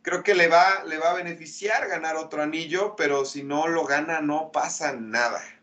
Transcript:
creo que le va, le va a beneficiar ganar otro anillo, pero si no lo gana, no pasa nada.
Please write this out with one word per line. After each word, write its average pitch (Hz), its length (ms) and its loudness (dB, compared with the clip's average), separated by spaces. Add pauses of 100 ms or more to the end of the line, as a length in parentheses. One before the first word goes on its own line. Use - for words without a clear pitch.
creo 175 220 -4
que 202 120 4
le 175 140 6
va, 185 360 6
le 160 120 -6
va 165 140 2
a 180 60 0
beneficiar 180 720 -4
ganar 160 280 -4
otro 156 240 -6
anillo, 160 560 -2
pero 143 300 0
si 139 160 -8
no 147 260 0
lo 165 160 0
gana, 156 380 0
no 151 280 -2
pasa 151 440 -2
nada. 113 480 -2 (200)